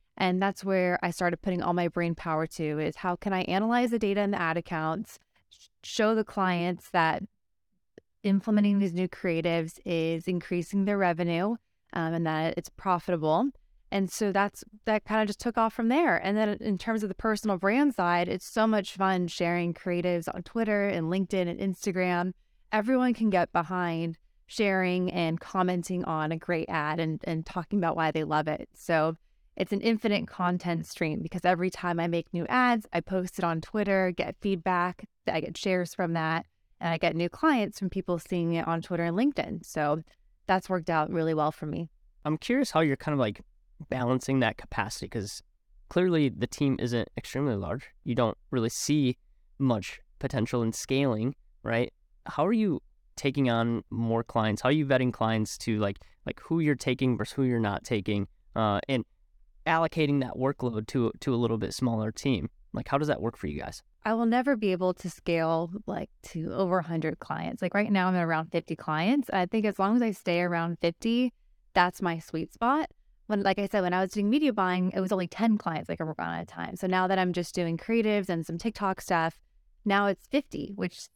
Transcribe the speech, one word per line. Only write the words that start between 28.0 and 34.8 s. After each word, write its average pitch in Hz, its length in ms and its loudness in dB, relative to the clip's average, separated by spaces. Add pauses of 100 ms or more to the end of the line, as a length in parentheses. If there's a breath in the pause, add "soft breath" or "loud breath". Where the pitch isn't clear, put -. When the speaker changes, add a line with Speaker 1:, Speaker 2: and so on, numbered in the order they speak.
Speaker 1:
they 156 120 0
love 151 240 0
it. - 260 -4
So 165 440 0 (400)
it's 185 160 -2
an 196 80 -2
infinite 214 440 0
content 175 600 -2
stream 160 360 -4
because 165 220 -6
every 180 260 4
time 175 300 -4
I 170 80 0
make 170 260 -2
new 170 140 -2
ads, 247 460 2
I 170 80 0
post 185 380 -4
it 185 40 -4
on 165 160 0
Twitter, 190 560 0
get - 240 -4
feedback, 180 640 -2 (240)